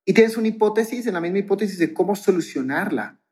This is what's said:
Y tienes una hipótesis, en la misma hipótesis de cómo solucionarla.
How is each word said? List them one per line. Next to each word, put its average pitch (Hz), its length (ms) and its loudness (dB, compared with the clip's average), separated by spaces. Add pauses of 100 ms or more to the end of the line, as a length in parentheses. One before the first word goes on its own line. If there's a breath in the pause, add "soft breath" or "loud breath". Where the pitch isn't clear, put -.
Y 190 60 4
tienes 220 220 6
una 226 100 0
hipótesis, 220 640 0
en 190 60 -4
la 170 60 -2
misma 175 180 -2
hipótesis 196 420 -2
de 160 120 0
cómo 190 220 0
solucionarla. 160 1040 -2 (140)